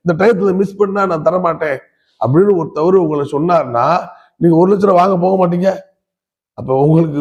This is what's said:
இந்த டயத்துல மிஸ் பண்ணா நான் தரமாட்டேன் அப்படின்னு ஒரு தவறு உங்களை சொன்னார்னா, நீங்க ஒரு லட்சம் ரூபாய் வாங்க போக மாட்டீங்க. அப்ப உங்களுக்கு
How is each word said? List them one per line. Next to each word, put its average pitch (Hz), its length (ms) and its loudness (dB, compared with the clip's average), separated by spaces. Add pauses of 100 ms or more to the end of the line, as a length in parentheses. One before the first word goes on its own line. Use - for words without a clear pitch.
இந்த 170 220 0
டயத்துல 196 300 2
மிஸ் 196 220 -2
பண்ணா 196 300 -2
நான் 165 160 -4
தரமாட்டேன் 160 560 -2 (480)
அப்படின்னு 185 300 2
ஒரு 160 180 -4
தவறு 180 280 2
உங்களை 151 280 -2
சொன்னார்னா, 147 680 0 (400)
நீங்க 165 200 2
ஒரு 180 140 4
லட்சம் 202 200 2
ரூபாய் 180 160 4
வாங்க 185 200 0
போக 185 200 0
மாட்டீங்க. 175 260 0 (800)
அப்ப 131 220 -4
உங்களுக்கு 151 460 2